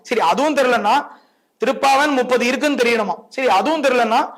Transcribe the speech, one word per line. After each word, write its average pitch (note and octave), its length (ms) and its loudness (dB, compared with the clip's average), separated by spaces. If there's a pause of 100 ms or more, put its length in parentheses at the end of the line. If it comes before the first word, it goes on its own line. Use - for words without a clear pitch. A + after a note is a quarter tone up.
சரி, A3+ 200 -4
அதுவும் A3+ 340 0
தெரியலன்னா, B3 520 0 (580)
திருப்பாவன் C4+ 460 2
முப்பது B3 340 0
இருக்குன்னு C4+ 380 0
தெரியணுமா? A3+ 320 -2 (140)
சரி, C4 180 -4
அதுவும் A#3+ 360 0
தெரியலன்னா, A#3 540 0